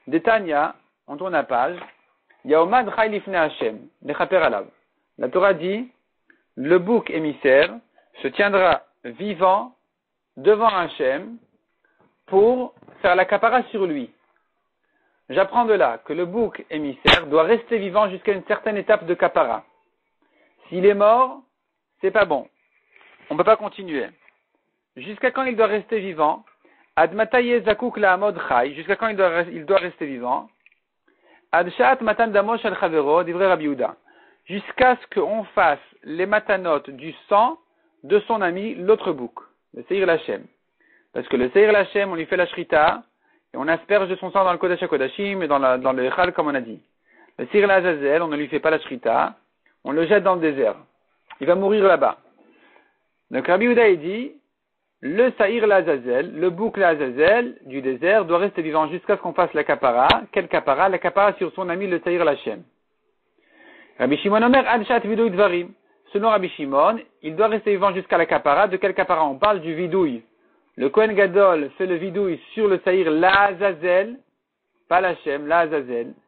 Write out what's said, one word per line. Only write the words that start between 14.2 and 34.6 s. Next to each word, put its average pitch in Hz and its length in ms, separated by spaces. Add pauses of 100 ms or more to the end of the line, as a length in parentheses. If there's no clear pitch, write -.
J'apprends 190 340
de 220 80
là 135 320
que 160 80
le 175 140
bouc 214 440
émissaire 151 560
doit 156 180
rester 226 340
vivant 196 320
jusqu'à 190 220
une 190 120
certaine 214 320
étape 202 300
de 175 80
kapara. 143 500 (1040)
S'il 180 160
est 202 100
mort, 247 460 (600)
c'est 190 100
pas 202 140
bon. 151 240 (840)
On 147 60
peut 175 80
pas 214 120
continuer. 175 520 (880)
Jusqu'à 202 340
quand 269 140
il 254 120
doit 220 100
rester 208 340
vivant ? 160 440 (520)
Ad 165 180
mataye 240 480
zakuk 214 340
la'amod 202 420 (100)
chai. 135 260
Jusqu'à 165 220
quand 226 120
il 214 80
doit, 175 340
il 160 140
doit 190 140
rester 175 280
vivant ? 131 420 (1040)
Ad 180 180
sha'at 262 300
matan 226 280
damo 208 300
shel 208 200
chavero, 160 440
divrei 175 240
Rabbi 170 180
Yehuda. 139 320 (500)
Jusqu'à 247 500